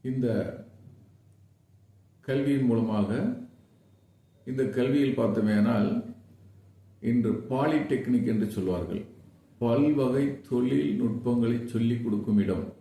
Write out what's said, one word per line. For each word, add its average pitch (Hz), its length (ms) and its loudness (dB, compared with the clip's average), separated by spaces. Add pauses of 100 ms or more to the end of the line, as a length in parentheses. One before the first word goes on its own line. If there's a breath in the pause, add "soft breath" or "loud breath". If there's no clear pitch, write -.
இந்த 127 240 -2 (2000)
கல்வியின் 139 440 2
மூலமாக, 110 400 2 (1400)
இந்த 131 220 -4
கல்வியில் 131 500 0
பார்த்தோமேயானால் 107 680 2 (1120)
இன்று 117 280 2 (180)
பாலிடெக்னிக் 131 840 0
என்று 101 180 0
சொல்வார்கள், 92 520 -4 (580)
பல்வகை 135 640 2 (240)
தொழில்நுட்பங்களை 123 1160 0
சொல்லிக் 117 400 0
கொடுக்கும் 104 380 2
இடம். 87 220 -2 (160)